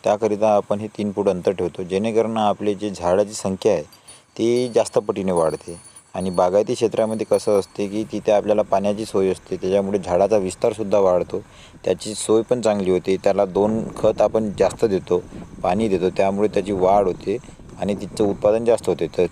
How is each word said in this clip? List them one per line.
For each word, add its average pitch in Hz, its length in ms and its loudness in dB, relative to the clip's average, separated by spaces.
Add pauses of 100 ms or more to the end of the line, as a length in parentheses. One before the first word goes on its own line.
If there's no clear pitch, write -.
त्याकरिता 104 500 2
आपण 104 260 0
हे 107 60 -6
तीन 104 260 -6
फूट 98 160 0
अंतर 90 220 0
ठेवतो, 90 320 -4
जेणेकरून 110 540 0
आपली 104 380 0
जी 101 160 -6
झाडाची 95 420 0
संख्या 101 400 0
आहे 78 100 0 (560)
ती 120 360 0
जास्त 113 240 0
पटीने 101 340 -2
वाढते. 82 580 -2 (240)
आणि 92 160 -4
बागायती 95 440 2
क्षेत्रामध्ये 110 520 0
कसं 104 320 2
असते 101 280 -4
की 104 260 -4
तिथे 107 200 0
आपल्याला 104 300 2
पाण्याची 101 420 0
सोय 98 240 0
असते, 95 280 -4
त्याच्यामुळे 98 420 0
झाडाचा 95 380 2
विस्तारसुद्धा 104 600 -2
वाढतो, 92 420 0 (440)
त्याची 95 300 -4
सोय 110 280 2
पण 123 180 -2
चांगली 104 300 0
होते, 92 260 0
त्याला 98 280 2
दोन 104 400 0 (120)
खत 107 240 0
आपण 107 380 0
जास्त 95 260 2
देतो, 90 380 0 (400)
पाणी 101 260 0
देतो, 92 220 0
त्यामुळे 98 380 0
त्याची 101 240 -2
वाढ 95 320 4
होते 90 320 -2 (440)
आणि 98 140 -2
तिचं 101 300 -4
उत्पादन 104 400 0
जास्त 113 240 2
होते. 85 180 0
तर 87 260 0